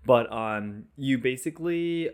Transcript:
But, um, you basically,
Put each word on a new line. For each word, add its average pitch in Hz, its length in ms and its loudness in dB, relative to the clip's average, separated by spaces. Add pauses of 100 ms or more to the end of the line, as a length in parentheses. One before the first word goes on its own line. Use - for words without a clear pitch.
But, 117 260 6
um, 107 540 -4 (100)
you 135 220 0
basically, 165 960 -2